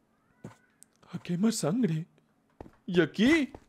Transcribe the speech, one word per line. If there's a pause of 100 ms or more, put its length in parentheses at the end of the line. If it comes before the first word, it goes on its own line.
(1120)
Aquí
hay
más
sangre. (800)
Y
aquí (160)